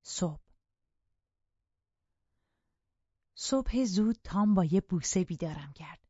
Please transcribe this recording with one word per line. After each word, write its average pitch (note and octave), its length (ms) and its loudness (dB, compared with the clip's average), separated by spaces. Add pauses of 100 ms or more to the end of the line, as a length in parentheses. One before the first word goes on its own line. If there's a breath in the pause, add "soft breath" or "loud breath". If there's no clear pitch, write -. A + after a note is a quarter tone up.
صبح. - 380 -6 (3000)
صبح C4 480 0
زود G#3+ 400 2
تام G#3 300 2
با F#3+ 120 6
یه F3 160 4
بوسه F#3 420 -2
بیدارم D3+ 500 -8
کرد. - 260 -18 (100)